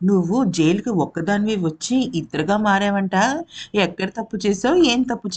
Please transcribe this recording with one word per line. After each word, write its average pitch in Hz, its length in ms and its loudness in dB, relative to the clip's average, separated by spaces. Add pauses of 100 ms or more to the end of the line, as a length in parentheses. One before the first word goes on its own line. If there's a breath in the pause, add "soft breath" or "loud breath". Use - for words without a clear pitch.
"నువ్వు 190 400 2
జైలుకి 175 460 2
ఒక్కదానివే 202 680 0
వచ్చి 196 600 -2
ఇద్దరుగా 160 420 -2
మారావంట, 202 580 0 (600 loud breath)
ఎక్కడ 190 340 0
తప్పు 220 280 -8 (100)
చేసావు, 220 280 2
ఏం 262 260 4
తప్పు 233 340 -4